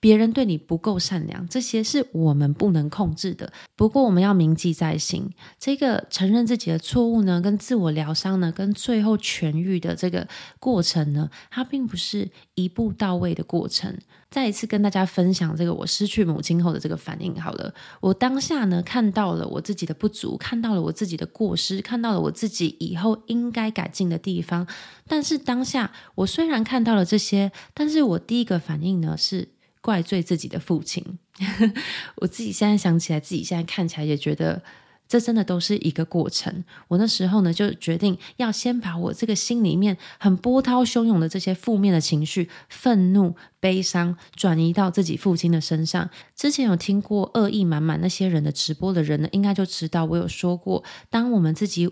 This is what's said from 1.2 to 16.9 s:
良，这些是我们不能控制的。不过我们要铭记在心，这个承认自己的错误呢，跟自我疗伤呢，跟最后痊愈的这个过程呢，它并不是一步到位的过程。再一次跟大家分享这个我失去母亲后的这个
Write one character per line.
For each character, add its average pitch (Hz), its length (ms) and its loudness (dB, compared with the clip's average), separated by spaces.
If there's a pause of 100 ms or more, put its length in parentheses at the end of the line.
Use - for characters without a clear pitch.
良， - 220 -8
这 254 120 -2
些 226 220 -2
是 254 300 0
我 160 220 4
们 143 200 4
不 202 160 2
能 151 200 2
控 175 240 -2
制 185 200 -4
的。 - 180 -12 (220)
不 214 140 4
过 269 140 4
我 226 80 6
们 180 120 6
要 202 100 6
铭 160 220 6
记 170 180 0
在 160 240 0
心， 190 340 -4 (280)
这 269 180 -2
个 269 340 0
承 190 200 0
认 233 160 4
自 233 100 2
己 175 140 -4
的 160 80 0
错 240 280 0
误 226 160 2
呢， 175 180 2
跟 202 160 2
自 254 180 -4
我 175 160 2
疗 151 220 -2
伤 190 280 -2
呢， 165 100 2
跟 196 220 -2
最 220 300 0
后 214 140 4
痊 156 380 -2
愈 180 240 0
的 170 160 -2
这 180 160 -2
个 175 160 -4 (320)
过 226 240 0
程 151 300 0
呢， 151 180 -2 (200)
它 254 120 -6
并 254 240 -4
不 196 100 -6
是 196 340 -6 (240)
一 185 140 -2
步 214 240 -2
到 185 240 -2
位 170 180 -2
的 - 100 -6
过 - 240 -2
程。 - 280 -6 (320)
再 262 200 -2
一 208 40 -2
次 - 140 -6
跟 208 160 2
大 202 80 4
家 190 160 2
分 185 260 2
享 160 240 -2
这 170 80 0
个 170 80 0
我 - 140 -6
失 - 200 -2
去 208 180 0
母 156 180 0
亲 170 200 2
后 170 100 2
的 - 80 -4
这 156 80 -6
个 165 80 -4